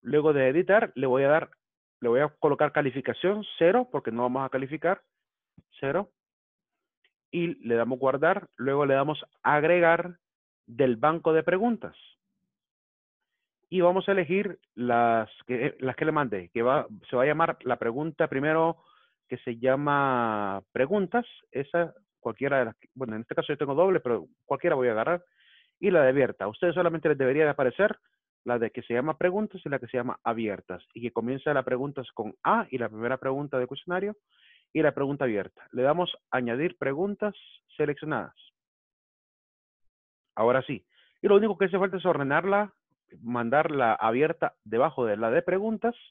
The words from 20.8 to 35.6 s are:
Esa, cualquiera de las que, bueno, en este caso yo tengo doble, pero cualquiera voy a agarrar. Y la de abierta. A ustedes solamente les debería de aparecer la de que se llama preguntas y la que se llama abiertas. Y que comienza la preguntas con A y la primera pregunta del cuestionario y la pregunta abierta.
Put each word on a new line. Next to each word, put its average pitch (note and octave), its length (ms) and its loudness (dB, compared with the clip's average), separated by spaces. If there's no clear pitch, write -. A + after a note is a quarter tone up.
Esa, E3 440 -4
cualquiera C3+ 380 -2
de B2 80 2
las A2+ 100 -10
que, - 180 -20
bueno, B2 200 -8
en A2 80 -8
este - 120 -10
caso E3 140 -2
yo D3 80 -4
tengo C#3 180 -4
doble, F3 260 2
pero A2 260 -2
cualquiera D#3 320 -2
voy B2+ 120 2
a A#2 40 0
agarrar. D3 320 -2
Y G3+ 100 0
la E3 120 6
de C3 80 6
abierta. B2+ 340 0
A G2+ 40 -2
ustedes E3 240 -2
solamente E3 360 0
les D3 100 2
debería C3+ 240 2
de D3+ 80 4
aparecer C#3 480 0
la A#2+ 160 -2
de A2+ 100 -2
que A#2+ 120 -12
se A#2 120 -6
llama D3+ 240 -2
preguntas F#3 460 -2
y D#3 40 -8
la C#3+ 120 -4
que A#2 80 -14
se - 80 -6
llama A#2+ 260 -4
abiertas. G#2 720 -6
Y A#2 80 -14
que A#2 80 -6
comienza C3 420 -4
la C3 120 0
preguntas C3+ 500 -6
con G#2+ 180 -8
A G3+ 260 0
y B2+ 80 -6
la A2+ 100 -4
primera A2+ 280 -4
pregunta C#3 420 -4
del B2 80 -2
cuestionario F3+ 500 -6
y D#3 100 0
la D3 100 4
pregunta C#3 320 -2
abierta. G#2 480 -4